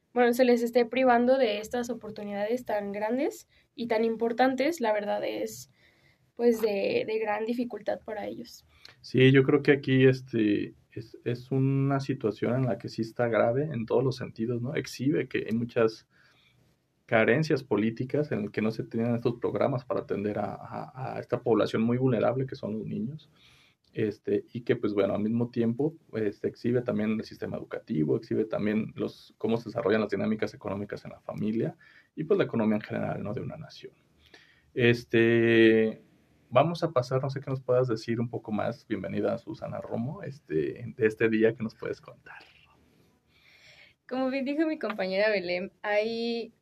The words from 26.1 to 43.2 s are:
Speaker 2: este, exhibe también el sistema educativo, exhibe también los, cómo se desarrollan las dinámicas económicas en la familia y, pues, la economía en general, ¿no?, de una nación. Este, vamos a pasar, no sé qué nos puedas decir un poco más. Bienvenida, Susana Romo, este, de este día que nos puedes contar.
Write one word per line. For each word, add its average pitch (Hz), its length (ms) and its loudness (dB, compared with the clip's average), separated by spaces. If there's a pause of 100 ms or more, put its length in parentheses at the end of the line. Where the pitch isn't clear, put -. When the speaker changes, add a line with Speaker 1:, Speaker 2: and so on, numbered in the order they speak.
Speaker 2:
este, 107 340 -4
exhibe 120 340 0
también 107 300 0
el 107 120 -2
sistema - 340 -10
educativo, 143 600 -2
exhibe 113 280 -2
también 104 500 -2
los, - 420 -8
cómo 113 200 0
se 110 120 -10
desarrollan 110 320 2
las 107 80 -2
dinámicas 107 440 -2
económicas 101 520 -8
en - 60 -16
la - 100 -20
familia 113 540 -4 (400)
y, 160 80 -8
pues, 202 140 2
la 151 80 2
economía 110 320 0
en 107 40 -4
general, 104 420 -6
¿no?, 104 100 -8
de - 80 -6
una - 160 -10
nación. - 360 -18 (800)
Este, 113 1300 4 (480)
vamos 156 340 2
a 160 80 -2
pasar, 131 300 0
no 139 80 -4
sé 131 120 -6
qué - 80 -10
nos 135 120 -6
puedas 127 260 2
decir 113 340 -2
un 120 80 -2
poco 110 240 -8
más. 104 340 -4
Bienvenida, 104 500 -2
Susana 107 440 -10
Romo, 123 420 -6
este, 78 720 -6
de 107 120 2
este 110 200 0
día 110 280 4
que 113 80 -8
nos 110 120 -8
puedes - 240 -8
contar. - 380 -20 (1700)